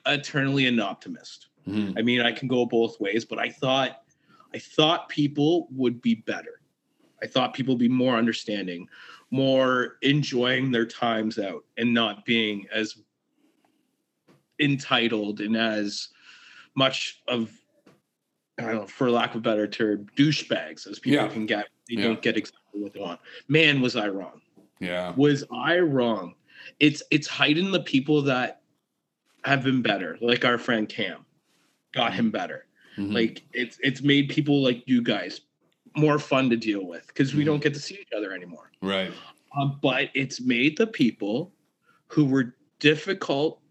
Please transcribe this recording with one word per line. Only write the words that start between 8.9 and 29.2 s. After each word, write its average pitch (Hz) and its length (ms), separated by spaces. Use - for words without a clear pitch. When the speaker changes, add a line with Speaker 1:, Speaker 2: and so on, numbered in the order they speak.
Speaker 1:
more 131 720
enjoying 131 680
their 117 160
times 110 500
out 95 260
and 117 160
not 107 320
being 107 480
as 110 220
entitled 117 840
and 107 160
as 107 520
much - 520
of, 117 240
I - 40
don't 113 120
know, 104 120
for 127 220
lack 120 220
of 120 60
a 113 40
better 107 260
term, 104 480
douchebags 120 720
as 104 100
people 135 240
Speaker 2:
Yeah. 107 80
Speaker 1:
can 110 140
get. 104 220
They 117 60
Speaker 2:
Yeah. 101 80
Speaker 1:
don't 113 180
get 117 160
exactly - 440
what 101 120
they 98 60
want. 95 200
Man, 147 340
was 123 140
I 104 140
wrong. 95 320
Speaker 2:
Yeah. 90 360
Speaker 1:
Was 139 360
I 143 280
wrong? 120 560
It's, 147 220
it's 147 160
heightened 160 460
the 175 80
people 147 420
that 127 380